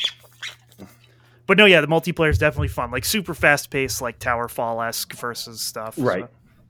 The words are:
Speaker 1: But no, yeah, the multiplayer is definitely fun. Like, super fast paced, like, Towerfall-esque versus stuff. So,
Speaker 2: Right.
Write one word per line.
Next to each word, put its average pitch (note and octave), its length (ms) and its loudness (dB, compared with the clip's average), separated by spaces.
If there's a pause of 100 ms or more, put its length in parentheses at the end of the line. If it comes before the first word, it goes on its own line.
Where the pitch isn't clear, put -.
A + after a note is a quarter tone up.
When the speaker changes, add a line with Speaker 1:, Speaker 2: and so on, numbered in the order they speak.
(1500)
Speaker 1:
But F#3 120 4
no, G#3+ 80 10
yeah, F3+ 140 10
the D3 80 2
multiplayer D#3+ 420 0
is D3 100 2
definitely D3+ 300 0
fun. A#2+ 220 -6
Like, B2+ 140 -4
super F3 280 -2
fast C#3+ 360 2
paced, C3+ 320 -4
like, A#2+ 180 -6
Towerfall-esque A#2 920 -4
versus A#2+ 480 -10
stuff. A2+ 340 -10
So, C#3+ 80 -4
Speaker 2:
Right. G2+ 220 -2 (440)